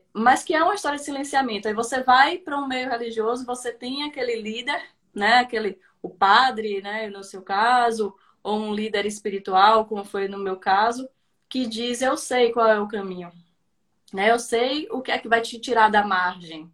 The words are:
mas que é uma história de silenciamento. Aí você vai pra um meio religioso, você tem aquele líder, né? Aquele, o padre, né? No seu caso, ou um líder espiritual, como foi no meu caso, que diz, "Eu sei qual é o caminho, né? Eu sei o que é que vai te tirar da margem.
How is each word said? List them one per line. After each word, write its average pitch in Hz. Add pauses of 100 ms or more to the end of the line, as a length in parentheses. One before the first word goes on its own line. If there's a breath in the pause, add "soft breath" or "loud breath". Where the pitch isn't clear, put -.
(140)
mas 240
que 359
é 320
uma 392
história 294
de 285
silenciamento. 269
Aí 214
você 240
vai 269
pra 302
um 277
meio 254
religioso, 233
você 247
tem 262
aquele 247
líder, 240 (320)
né? 208
Aquele, 220 (220 soft breath)
o -
padre, 214
né? 208
No 196
seu 196
caso, 220 (280 soft breath)
ou 208
um 214
líder 208
espiritual, 208
como 208
foi 196
no 202
meu 190
caso, 233 (400)
que 254
diz, 233
"Eu 262
sei 247
qual 233
é 214
o 208
caminho, 185 (840)
né? 196
Eu 233
sei 262
o 254
que -
é 262
que -
vai 226
te 233
tirar 226
da 208
margem. 180